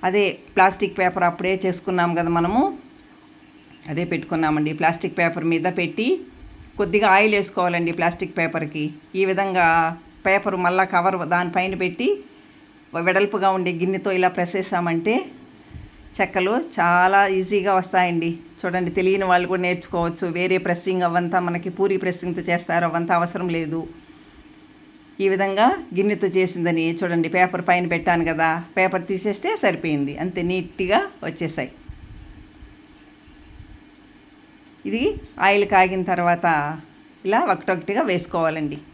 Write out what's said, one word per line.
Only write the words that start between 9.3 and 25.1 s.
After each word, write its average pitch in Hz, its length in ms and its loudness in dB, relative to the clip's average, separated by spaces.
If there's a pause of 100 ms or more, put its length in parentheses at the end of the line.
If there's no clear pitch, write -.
విధంగా 185 360 2 (600)
పేపర్ 196 380 2
మళ్ళా 185 200 4 (100)
కవర్ 185 220 2 (180)
దానిపైన 180 480 0
పెట్టి 185 260 -2 (1000)
వెడల్పుగా 196 500 2
ఉండే 180 140 -2 (100)
గిన్నెతో 190 380 -2
ఇలా 180 160 4
ప్రెస్ 175 220 -2
చేసామంటే 175 580 0 (1000)
చెక్కలు 190 360 0 (240)
చాలా 180 420 4 (200)
ఈజీగా 190 400 0
వస్తాయండి. 180 500 0 (300)
చూడండి, 180 380 -2
తెలియని 190 320 2
వాళ్ళు 180 220 4
కూడా 185 160 -2
నేర్చుకోవచ్చు. 175 580 -4 (140)
వేరే 185 260 2
ప్రెస్సింగ్ 180 420 -2
అవంతా 175 300 0 (100)
మనకి 170 300 -4
పూరి 190 260 2
ప్రెస్సింగ్తో 180 460 -4
చేస్తారు, 170 400 0
అవంతా 170 300 -2
అవసరం 175 360 -4
లేదు. 165 240 -4 (1400)